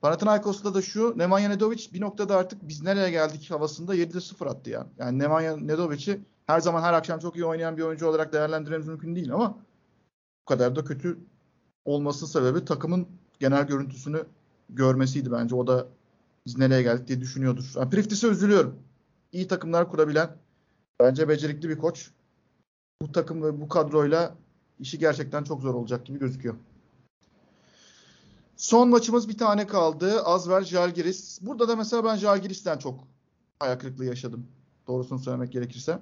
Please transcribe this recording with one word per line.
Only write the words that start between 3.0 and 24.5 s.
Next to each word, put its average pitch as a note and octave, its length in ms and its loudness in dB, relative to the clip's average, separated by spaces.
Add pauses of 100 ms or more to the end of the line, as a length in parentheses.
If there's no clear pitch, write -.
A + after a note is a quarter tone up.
geldik?" D#3 420 -2
havasında D#3+ 440 -4
yedide E3+ 260 -2
sıfır - 260 -10
attı - 220 -10
ya. A#2 180 -8 (100)
Yani B2 220 -2
Nemanja D#3 380 0
Nedovic'i D#3 640 -2 (260)
her D#3+ 120 4
zaman E3 220 0
her E3+ 120 2
akşam D#3+ 260 0
çok E3 160 -8
iyi E3+ 100 -4
oynayan E3 320 -4
bir D#3+ 40 -4
oyuncu D#3+ 260 -2
olarak D#3 260 0
değerlendirmemiz D#3 540 -2
mümkün D#3+ 280 -8
değil D3+ 180 -4
ama G#3+ 240 0 (840)
bu - 40 -20
kadar B2+ 300 2
da D3+ 100 -4
kötü E3+ 320 -6 (680)
olmasının C#3+ 440 -2
sebebi C#3 360 2
takımın E3 420 -2 (320)
genel C#3 280 4
görüntüsünü C#3 580 -4 (440)
görmesiydi C3 640 2
bence. A#2 240 -2
O B2 120 0
da B2+ 200 2 (580)
"Biz B2 120 -10
nereye C3 240 6
geldik?" A#2+ 260 2
diye B2+ 140 -2
düşünüyordur. C3 540 -2
Yani C3 140 -2
Priftis'e G#3 380 2
üzülüyorum. G3 520 4 (520)
İyi F3+ 160 -6
takımlar F3 440 0
kurabilen, D#3 460 2 (640)
bence C3+ 300 6
becerikli D3+ 400 0
bir D#3 80 -4
koç. D#3+ 340 -4 (880)
Bu D3+ 100 -8
takım E3 320 -2
ve D3+ 180 -2
bu D3 80 -10
kadroyla D3+ 680 2 (440)